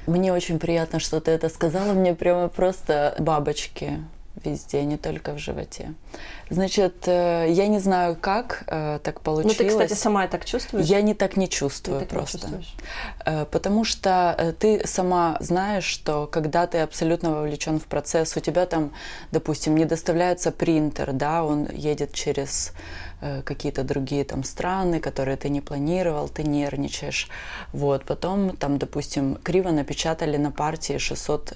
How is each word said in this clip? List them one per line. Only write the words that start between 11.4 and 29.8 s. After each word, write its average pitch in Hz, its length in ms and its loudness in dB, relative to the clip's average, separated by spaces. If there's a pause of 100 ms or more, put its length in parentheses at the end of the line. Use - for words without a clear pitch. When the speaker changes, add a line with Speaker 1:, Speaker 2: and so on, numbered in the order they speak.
Speaker 1:
чувствую - 500 -2
Speaker 2:
Ты - 60 -4
так - 80 -8
не - 40 -2
Speaker 1:
просто. - 220 -4
Speaker 2:
чувствуешь? - 340 -8 (520)
Speaker 1:
Э, 156 200 0
потому 202 380 2
что, 185 540 2
э, 165 160 2
ты 214 340 4
сама 180 540 2
знаешь, 190 420 0
что 147 480 -2
когда 170 340 2
ты 170 140 0
абсолютно 165 520 0
вовлечён 151 480 -2
в - 60 -14
процесс, 160 520 0
у - 20 -2
тебя 175 260 2
там, 156 260 0 (400)
допустим, 156 440 0
не 160 100 6
доставляется 170 680 2
принтер, 151 600 2
да, 147 300 0
он 147 280 0
едет 143 420 -2
через, - 600 -2 (480)
э, 139 220 -6
какие-то 143 400 -2
другие 139 420 0
там 135 180 -4
страны, 180 560 0
которые 135 380 -2
ты 143 120 -4
не 143 120 0
планировал, 147 680 0
ты 151 160 -6
нервничаешь. 143 880 -2 (440)
Вот, 139 320 0
потом 190 520 0
там, 143 200 0
допустим, 143 640 -2
криво 180 280 2
напечатали 151 680 0